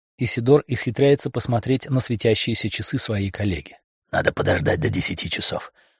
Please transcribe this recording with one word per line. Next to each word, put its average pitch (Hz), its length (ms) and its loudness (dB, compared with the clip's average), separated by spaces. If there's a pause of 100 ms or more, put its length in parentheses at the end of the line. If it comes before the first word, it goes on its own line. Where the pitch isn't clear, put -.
(180)
Исидор 131 500 4
исхитряется 135 640 2
посмотреть 120 600 -2
на 131 100 2
светящиеся 113 680 0
часы - 280 -2
своей 101 320 -2
коллеги. 95 480 -4 (320)
«Надо - 220 0
подождать - 480 0
до 78 80 0
десяти - 420 -2
часов. - 440 -4 (260)